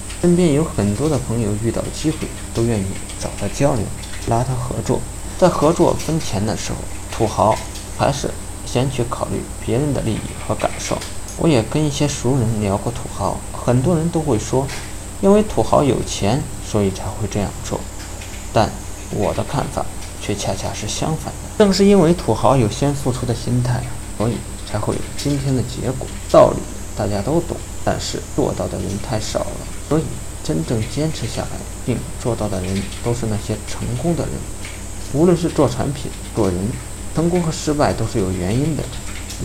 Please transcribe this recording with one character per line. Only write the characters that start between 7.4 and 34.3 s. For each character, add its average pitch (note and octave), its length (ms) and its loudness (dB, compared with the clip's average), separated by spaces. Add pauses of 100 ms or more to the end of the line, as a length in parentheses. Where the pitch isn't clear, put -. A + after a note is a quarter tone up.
还 A2+ 160 4
是 - 160 -2 (380)
先 B2+ 240 0
去 B2 180 0
考 - 200 -2
虑 G2+ 120 -2 (240)
别 A2 140 0
人 C#3+ 160 2
的 A#2+ 80 0
利 G#2+ 120 0
益 - 60 -2 (280)
和 A2+ 80 0
感 - 240 0
受。 - 180 -2 (400)
我 D#3+ 100 4
也 C3+ 140 6
跟 D3+ 240 2
一 C#3+ 60 0
些 C#3+ 160 2
熟 C3 320 0
人 A2+ 220 2
聊 G2+ 140 2
过 A2 160 -2
土 - 100 -6 (140)
豪， F#2+ 240 -2 (140)
很 B2 260 2
多 E3+ 160 4
人 D#3+ 140 2
都 E3 100 0
会 C#3+ 200 2
说， C3 260 0 (560)
因 G3 100 6
为 G#3+ 120 8
土 D#3 180 0
豪 C3+ 220 6
有 A#2+ 180 4
钱， A2+ 400 0 (260)
所 G#2+ 140 2
以 G2 80 4
才 F#2 140 -4
会 G2+ 260 -4
这 G#2 100 -2
样 G2 80 0 (160)
做。 - 160 -2 (720)
但 A2 160 4 (440)
我 F2+ 240 0
的 G#2 80 0
看 - 280 -2
法 - 140 -2 (340)
却 - 140 -2
恰 G2+ 220 -2
恰 F#2+ 180 -4
是 - 140 -6
相 - 280 -2
反 - 100 -6
的， - 380 2
正 G3 80 6
是 G3 140 6
因 G3+ 140 8
为 D#3+ 120 8
土 F3 220 2
豪 A#2 240 4
有 A2+ 100 6
先 C#3 240 0
付 C#3 220 0
出 - 100 -4
的 A#2+ 120 0
心 B2 260 0
态， B2 220 0 (340)
所 G#2+ 100 0
以 A#2+ 60 0 (340)
才 G#2 120 -2
会 G#2 160 0
有 G2 60 -2 (140)
今 C#3+ 220 0
天 C3+ 180 0
的 A#2+ 60 2
结 - 300 -4
果。 C3 160 -4 (240)
道 - 180 10
理 - 80 0 (400)
大 G#2+ 80 0
家 G2+ 160 0
都 C#3+ 200 2
懂， - 140 -4 (300)
但 - 160 0
是 - 180 -4 (160)
做 C3 220 2
到 F2+ 100 -2
的 G2 120 -4
人 F#2+ 80 -4 (200)
太 A#2 120 -2
少 - 220 -2
了， - 260 -6 (200)
所 D3+ 120 2
以 D3+ 40 0 (400)
真 D#3+ 220 -2
正 A#2 240 0
坚 D3+ 240 0
持 - 140 -4
下 - 160 -4
来 - 60 -6 (360)
并 B2 100 0 (240)
做 A#2 160 -2
到 G#2+ 140 -2
的 G2 120 -2
人， F#2+ 200 -2 (220)
都 A#2 100 0
是 A2+ 160 -2
那 G#2 80 0
些 G#2+ 180 -2 (120)
成 - 200 -4 (140)
功 E3 140 2
的 C#3 80 0
人。 - 100 -4 (800)